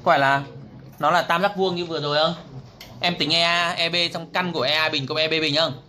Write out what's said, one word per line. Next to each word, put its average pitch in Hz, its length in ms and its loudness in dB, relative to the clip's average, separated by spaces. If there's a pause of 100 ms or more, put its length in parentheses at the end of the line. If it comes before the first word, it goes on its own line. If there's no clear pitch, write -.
Có 185 80 4
phải 151 80 6
là 139 240 4 (560)
nó 151 120 4
là 170 100 4
tam 170 200 0
giác 190 160 0
vuông 185 180 0
như 175 100 -4
vừa 160 160 -4
rồi 147 160 0
không? 165 180 2 (640)
Em 175 200 -2
tính 156 140 0
E 170 100 4
A, 170 260 2
E 170 200 -2
B 165 60 -4 (180)
trong 165 200 -8
căn 180 180 -2
của 160 100 -2
E 135 120 0
A 156 160 2
bình 143 180 -4
cộng 156 100 -4
E 160 100 0
B 156 40 0
bình 156 240 0
không? 156 340 0